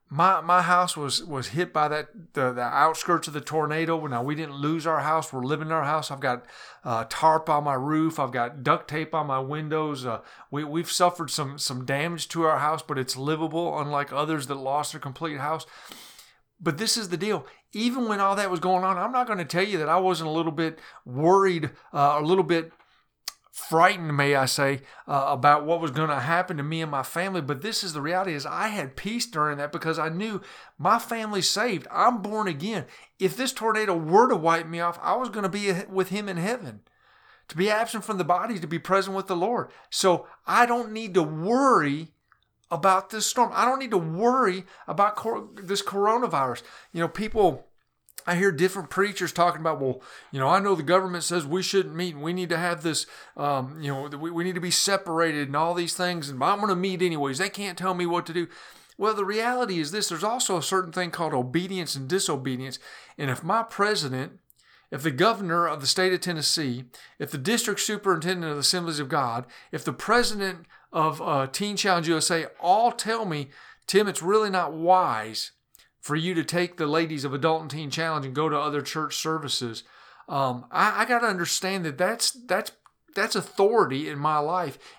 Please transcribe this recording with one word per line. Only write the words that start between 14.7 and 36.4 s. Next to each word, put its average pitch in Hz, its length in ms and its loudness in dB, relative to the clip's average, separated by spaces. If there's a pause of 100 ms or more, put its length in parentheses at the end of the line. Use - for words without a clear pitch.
their 156 80 -14
complete 147 380 -8
house. 147 260 -4 (920)
But 160 200 -2
this 220 180 0
is 214 140 -4
the 175 80 -4
deal. 180 280 -2 (280)
Even 240 340 0
when 202 140 0
all 196 160 2
that 202 120 0
was 175 120 -2
going 185 240 2
on, 185 120 2
I'm 202 140 -2
not 254 160 2
gonna 202 160 -2
tell 175 220 0
you 208 140 0
that 151 100 0
I 165 80 4
wasn't 180 320 2
a 151 40 -2
little 165 200 0
bit 160 260 -4 (240)
worried, 165 680 4 (200)
uh, 143 260 4
a 151 60 0
little 180 220 4
bit 165 260 0 (800)
frightened, 165 640 4
may 143 200 4
I 135 100 4
say, 139 360 2 (260)
uh, 139 220 2
about 147 360 6
what 165 160 2
was 160 100 -2
gonna 147 280 0
happen 170 380 0
to 143 60 -4
me 160 180 -2
and 160 100 -4
my 139 100 -2
family. 180 400 -4
But 139 220 -4
this 220 200 -4
is 175 100 -8
the 151 80 -6
reality, 170 320 0
is 143 120 -6
I 165 220 -4
had 185 280 -6
peace 233 300 -4
during 151 320 -2
that 143 140 -6
because 160 280 -2
I 156 100 -2
knew 196 320 -4 (360)
my 196 220 2
family's 214 500 -2
saved. 202 420 -2
I'm 214 300 4
born 208 260 -2
again. 170 380 -4 (340)
If 175 160 0
this 247 160 -2
tornado 214 440 0
were 170 320 6
to 247 80 2
wipe 165 320 2
me 170 120 -6
off, 170 220 -2
I 180 140 0
was 247 140 -4
gonna 202 200 -4
be 202 220 -2 (180)
with 190 200 0
him 202 200 -4
in 185 80 -6
heaven. 170 440 -4 (680)